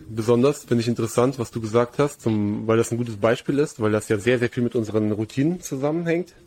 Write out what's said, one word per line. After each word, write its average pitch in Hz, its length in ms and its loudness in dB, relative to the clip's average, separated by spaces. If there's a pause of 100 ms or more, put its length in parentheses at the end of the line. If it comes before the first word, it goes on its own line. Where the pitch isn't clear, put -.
besonders 120 560 2
finde 117 180 0
ich 113 60 0
interessant, 120 500 0
was 113 140 -6
du 120 80 -6
gesagt 113 400 0
hast, 143 220 0
zum, 107 440 0
weil 113 120 4
das 113 140 2
ein 117 60 -2
gutes 117 200 -6
Beispiel 120 420 0
ist, 147 220 -2
weil 107 100 2
das 107 160 0
ja 110 100 2
sehr, 120 220 2
sehr 117 100 0
viel 123 140 -2
mit 117 120 -2
unseren 107 360 0
Routinen 139 500 -2
zusammenhängt 165 720 -4 (140)